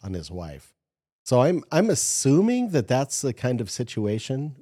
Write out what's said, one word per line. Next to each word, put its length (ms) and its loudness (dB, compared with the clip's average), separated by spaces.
on 120 -8
his 180 -8
wife. 420 -14
So 160 4
I'm, 300 2
I'm 180 4
assuming 800 2
that 180 0
that's 340 -2
the 120 -2
kind 280 -2
of 80 -6
situation 920 -4